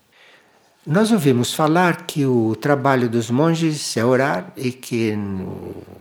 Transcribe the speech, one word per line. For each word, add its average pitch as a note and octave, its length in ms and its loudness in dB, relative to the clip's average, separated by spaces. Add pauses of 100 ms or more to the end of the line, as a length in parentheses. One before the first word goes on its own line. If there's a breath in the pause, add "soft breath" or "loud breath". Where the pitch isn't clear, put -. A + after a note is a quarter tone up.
(880 soft breath)
Nós G#3 260 2
ouvimos C#3 420 2
falar E3 520 2
que C#3+ 200 -2
o A2+ 300 2
trabalho C3+ 540 2
dos A#2 220 -2
monges D#3+ 640 0
é A2 80 2
orar C#3+ 500 0
e B2 160 -4
que A2+ 440 -4
no-, F#2+ 600 -8 (260)